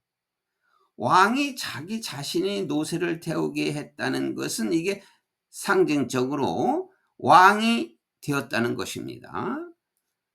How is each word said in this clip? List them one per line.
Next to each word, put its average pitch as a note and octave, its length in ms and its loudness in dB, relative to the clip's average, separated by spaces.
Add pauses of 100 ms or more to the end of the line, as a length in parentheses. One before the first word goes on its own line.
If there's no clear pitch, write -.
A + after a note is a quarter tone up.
(960)
왕이 G#3+ 600 2
자기 G3+ 460 -8
자신의 F3+ 640 -4
노새를 E3 540 -2
태우게 D#3 520 -2
했다는 C3+ 600 -4
것은 F3 400 -4
이게 F#3+ 280 -2 (460)
상징적으로 C#3+ 1400 0 (240)
왕이 G#3 800 6 (260)
되었다는 A#2+ 540 -2
것입니다. A2 840 -8 (760)